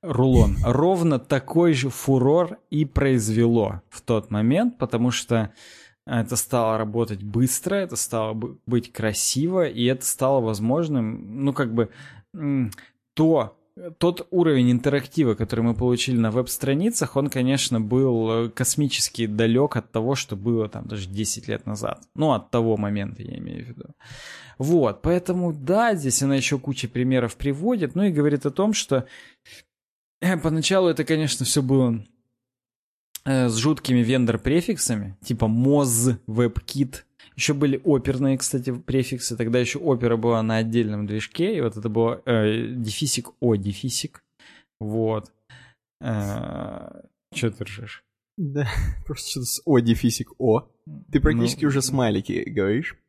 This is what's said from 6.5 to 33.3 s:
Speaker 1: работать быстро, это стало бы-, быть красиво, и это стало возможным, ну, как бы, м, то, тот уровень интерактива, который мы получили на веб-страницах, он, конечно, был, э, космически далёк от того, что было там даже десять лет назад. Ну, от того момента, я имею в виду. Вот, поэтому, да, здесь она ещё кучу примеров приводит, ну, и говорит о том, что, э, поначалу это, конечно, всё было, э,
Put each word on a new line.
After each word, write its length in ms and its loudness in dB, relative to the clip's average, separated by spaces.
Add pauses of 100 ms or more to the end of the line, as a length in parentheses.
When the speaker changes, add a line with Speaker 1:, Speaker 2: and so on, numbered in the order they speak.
Speaker 1:
работать 440 -2
быстро, 540 0
это 200 -4
стало 380 -4
бы-, 320 -8
быть 260 -2
красиво, 760 0
и 160 -2
это 200 0
стало 360 2
возможным, 1040 -2
ну, 80 2
как 220 -2
бы, 160 2 (440)
м, 360 -2 (440)
то, 420 2 (420)
тот 320 0
уровень 420 4
интерактива, 600 2
который 280 -2
мы 120 2
получили 440 0
на 120 2
веб-страницах, 840 -2
он, 140 0
конечно, 500 0
был, 680 2
э, 40 -6
космически 760 -2
далёк 500 2
от 160 -6
того, 240 -2
что 200 -8
было 320 -2
там 180 -12
даже 220 -8
десять 400 -6
лет 180 -6
назад. 360 -8 (120)
Ну, 180 0
от 180 -4
того 260 2
момента, 460 -4
я 160 -12
имею 260 -12
в 40 -16
виду. 160 -16 (720)
Вот, 440 2
поэтому, 500 0
да, 420 2
здесь 280 0
она 120 2
ещё 240 0
кучу 300 -6
примеров 480 0
приводит, 580 -2
ну, 100 2
и 60 4
говорит 340 2
о 60 0
том, 240 0
что, 320 -2 (1120)
э, 160 2
поначалу 520 2
это, 160 0
конечно, 420 0
всё 160 2
было, 420 2 (1200)
э, 240 2